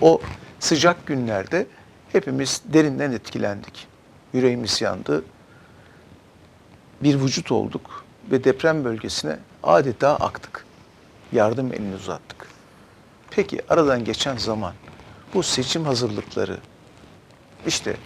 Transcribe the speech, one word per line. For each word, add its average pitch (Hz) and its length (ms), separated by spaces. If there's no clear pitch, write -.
o 160 200
sıcak 165 460
günlerde 120 600
hepimiz 135 520
derinden 143 480
etkilendik. 104 760
Yüreğimiz 123 500
yandı. 101 420
Bir 139 200
vücut 131 320
olduk - 520
ve 127 140
deprem 147 400
bölgesine 113 540
adeta 139 540
aktık. - 480
Yardım 117 400
elini 98 220
uzattık. 95 520
Peki - 380
aradan 139 360
geçen 117 320
zaman 107 380
bu 185 80
seçim 156 420
hazırlıkları, 104 720
işte - 400